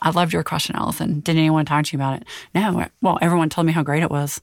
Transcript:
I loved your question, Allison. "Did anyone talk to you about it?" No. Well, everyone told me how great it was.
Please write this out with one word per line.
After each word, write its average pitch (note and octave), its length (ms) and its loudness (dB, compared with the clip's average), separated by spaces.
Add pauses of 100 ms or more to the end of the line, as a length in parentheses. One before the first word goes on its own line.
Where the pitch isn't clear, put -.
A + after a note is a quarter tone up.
I E3 80 0
loved E3+ 240 0
your D#3+ 100 0
question, - 320 -4
Allison. - 460 -4
"Did D#3+ 160 2
anyone D#3 280 4
talk D3+ 200 0
to - 100 -10
you - 20 -2
about C3+ 240 -2
it?" - 60 -20 (260)
No. F3 340 0 (140)
Well, F#3 200 2
everyone E3+ 280 2
told E3 180 0
me D#3+ 60 2
how E3 100 2
great D3 200 0
it - 80 -2
was. C#3+ 300 -4